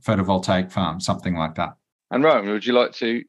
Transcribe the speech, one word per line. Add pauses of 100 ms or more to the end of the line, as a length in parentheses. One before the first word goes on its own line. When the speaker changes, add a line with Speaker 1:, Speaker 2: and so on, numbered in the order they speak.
Speaker 1:
photovoltaic
farm,
something
like
that. (360)
Speaker 2:
And
Rowan,
would
you
like
to